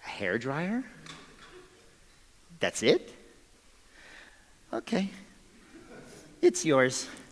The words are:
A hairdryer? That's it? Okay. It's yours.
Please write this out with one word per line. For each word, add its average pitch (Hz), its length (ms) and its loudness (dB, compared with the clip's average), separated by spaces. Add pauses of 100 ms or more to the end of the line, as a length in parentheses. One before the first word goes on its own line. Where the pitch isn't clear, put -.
A - 60 -14
hairdryer? 139 760 -2 (1800)
That's - 220 0
it? 139 300 4 (1600)
Okay. 196 380 0 (1300)
It's 349 240 6
yours. 131 440 4 (240)